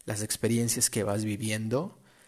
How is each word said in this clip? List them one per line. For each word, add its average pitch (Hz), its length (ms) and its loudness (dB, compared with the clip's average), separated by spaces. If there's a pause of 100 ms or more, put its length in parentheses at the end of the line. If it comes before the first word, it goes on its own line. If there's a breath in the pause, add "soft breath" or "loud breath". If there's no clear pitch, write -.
las 107 160 -4
experiencias 117 680 2
que 107 140 0
vas 104 200 0
viviendo 110 760 -2 (280 loud breath)